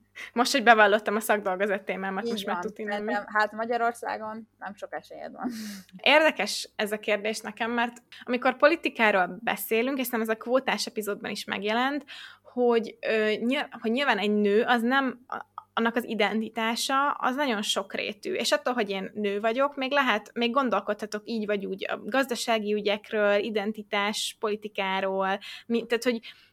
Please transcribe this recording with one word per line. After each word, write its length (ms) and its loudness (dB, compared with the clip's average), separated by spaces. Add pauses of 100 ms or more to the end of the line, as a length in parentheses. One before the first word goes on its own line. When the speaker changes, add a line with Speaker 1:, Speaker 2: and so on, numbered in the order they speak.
(320)
Speaker 1:
Most, 200 2
hogy 100 2
bevallottam 540 6
a 40 0
szakdolgozat 600 0
témámat, 420 -6
Speaker 2:
Így 60 -2
Speaker 1:
most 160 -4
már 100 -2
Speaker 2:
van. 80 -6
Speaker 1:
tuti 180 -10
nem 100 -6
Speaker 2:
Szerintem, 340 -4
hát 260 0
Magyarországon 960 -4 (100)
nem 160 -12
sok 200 -12
esélyed 380 -12
van. 180 -4 (460)
Speaker 1:
Érdekes 800 4
ez 160 -2
a 60 -4
kérdés 420 -2
nekem, 300 -6
mert 320 -2 (220)
amikor 320 0
politikáról 840 4
beszélünk, 580 -2
és 80 -2
szerintem 240 -2
ez 100 0
a 20 -14
kvótás 440 0
epizódban 440 -6
is 140 -8
megjelent, 600 -2 (380)
hogy, 580 0
ö, 340 0
nyil-, 340 -2 (120)
hogy 100 -2
nyilván 280 2
egy 160 2
nő, 280 4
az 200 2
nem, 440 0
a-, 240 -10 (240)
annak 220 0
az 120 -2
identitása, 1000 0
az 240 0
nagyon 280 0
sokrétű. 680 -4
És 200 0
attól, 220 2
hogy 160 0
én 240 -4
nő 260 -2
vagyok, 360 0
még 160 -2
lehet, 420 2
még 180 0
gondolkodhatok 720 0
így 220 -4
vagy 200 -2
úgy 240 -6
a 140 -4
gazdasági 720 0
ügyekről, 640 2
identitás, 1000 -2
politikáról, 1000 -2 (280)
mi-, 200 0
tehát, 180 0
hogy 160 2 (320)